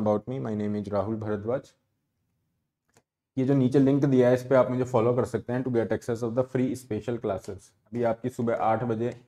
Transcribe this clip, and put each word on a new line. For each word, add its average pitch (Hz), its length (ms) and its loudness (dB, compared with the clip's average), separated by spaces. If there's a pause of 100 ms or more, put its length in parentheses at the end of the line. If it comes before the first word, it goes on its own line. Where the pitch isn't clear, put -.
about 107 260 2
me, 131 180 -6
my 107 140 -4
name 104 220 -4
is 101 100 -6
राहुल 104 240 -2
भारद्वाज। 107 560 -6 (1700)
ये 131 60 0
जो 139 100 2
नीचे 131 240 4
लिंक 139 260 4
दिया 127 240 4
है 127 60 6
इस 123 80 -2
पे 131 120 0
आप 127 160 4
मुझे 127 140 -2
फॉलो 123 300 2
कर 120 100 0
सकते 113 280 -6
हैं 127 120 -4
to 131 60 -4
get 113 160 0
access 110 320 -4
of 117 120 -4
the 127 140 0
free 127 320 -2
special 131 400 -6
classes। 98 420 -6
अभी - 440 -10
आपकी 113 280 -2
सुबह 117 240 -2
आठ 110 300 0
बजे 117 440 -4